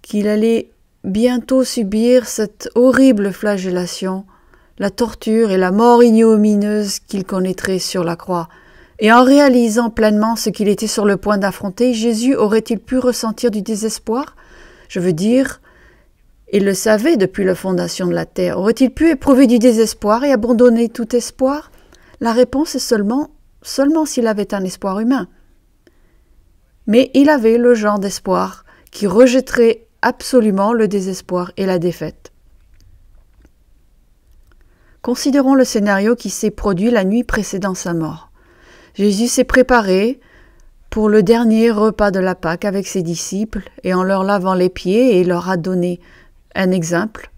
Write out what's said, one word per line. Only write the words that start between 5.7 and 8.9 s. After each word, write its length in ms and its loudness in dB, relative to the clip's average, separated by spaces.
mort 320 4
ignominieuse 1000 2
qu'il 240 -8
connaîtrait 540 -4
sur 260 -6
la 120 -6
croix. 320 -8